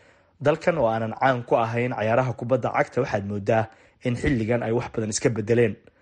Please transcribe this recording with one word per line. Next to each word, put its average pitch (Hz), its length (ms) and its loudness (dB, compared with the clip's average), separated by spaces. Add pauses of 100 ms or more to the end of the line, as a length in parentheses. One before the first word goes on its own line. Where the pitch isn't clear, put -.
(400)
Dalkan 156 380 0
oo 123 100 2
aanan 113 320 0
caan 131 240 2
ku - 120 0
ahayn 120 380 0
ciyaaraha 117 420 0
kubadda 123 380 -2
cagta, 143 260 0
waxaad 107 260 -2
moodaa 104 380 0 (400)
in 120 120 0
xilligan 120 460 0
ay 113 100 -2
wax 120 200 -2
badan 110 180 -4
iska 123 200 0
beddeleen. 110 460 2 (260)